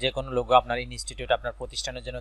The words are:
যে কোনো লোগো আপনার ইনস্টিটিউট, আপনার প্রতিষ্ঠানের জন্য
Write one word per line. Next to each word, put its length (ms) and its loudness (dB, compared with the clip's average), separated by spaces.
যে 140 2
কোনো 120 -4
লোগো 220 2
আপনার 260 -2
ইনস্টিটিউট, 500 -10
আপনার 240 -6
প্রতিষ্ঠানের 460 -8
জন্য 140 -8